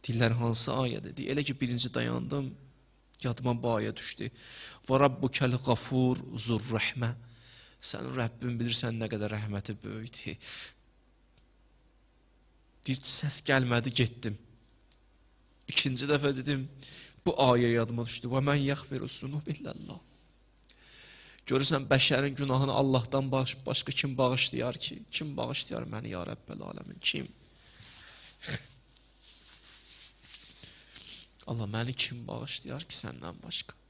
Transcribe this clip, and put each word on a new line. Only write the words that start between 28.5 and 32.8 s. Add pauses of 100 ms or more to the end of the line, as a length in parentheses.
Allah,
məni
kim
bağışlayar